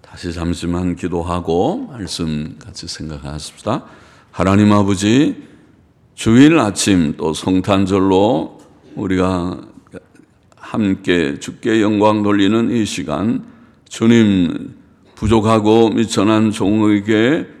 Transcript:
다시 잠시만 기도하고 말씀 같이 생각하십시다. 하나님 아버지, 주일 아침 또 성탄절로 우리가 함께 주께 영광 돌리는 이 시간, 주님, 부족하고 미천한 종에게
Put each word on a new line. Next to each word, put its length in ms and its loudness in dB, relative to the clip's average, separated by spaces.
다시 180 -10
잠시만 600 -4
기도하고 960 -4
말씀 720 -8
같이 260 -18
생각하십시다. 960 -10
하나님 400 2
아버지, 720 2
주일 420 4
아침 600 0
또 180 -4
성탄절로 1300 0
우리가 680 -2
함께 880 -2
주께 420 -2
영광 400 2
돌리는 480 0
이 140 -2
시간, 600 -6
주님, 880 2
부족하고 760 4
미천한 600 0
종에게 960 0